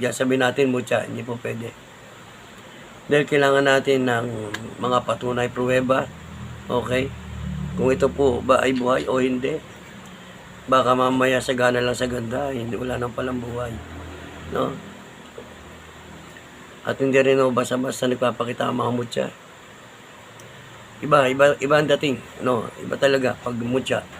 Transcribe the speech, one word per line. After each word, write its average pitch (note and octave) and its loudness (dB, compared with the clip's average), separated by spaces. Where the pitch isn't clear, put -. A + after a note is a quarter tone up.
sabihin C3 2
natin B2+ 2
mutya. A#2+ 0
Hindi A#2 -8
po A#2 -6
pwede. A#2 -8
Dahil C#3+ 4
kailangan C#3 4
natin C3+ 4
ng A#2+ 0
mga B2 2
patunay, B2 -2
pruweba. B2+ 0
Okay? B2 -2
Kung B2+ 2
ito C3+ 4
po B2 2
ba B2 4
ay C3+ 2
buhay B2+ 0
o C3 2
hindi. C3 0
Baka B2+ 4
mamaya B2+ 4
sagana B2 2
lang B2 0
sa B2+ 0
ganda, B2 -4
hindi, A2+ -6
wala B2 -4
nang A#2+ -2
palang B2+ -6
buhay. A#2+ -6
No? C3 -2
At - -4
hindi C3+ 2
rin, C3+ 6
no, C3 4
basta-basta B2+ -2
nagpapakita A#2+ 0
ang B2 -2
mga A#2+ 0
mutya. B2 -4
Iba, D3 6
iba, C#3 6
iba C#3+ 2
ang D3 0
dating, C#3 0
no? A#2+ 0
Iba - -6
talaga C3+ 2
pag A#2+ -6
mutya, A#2+ -2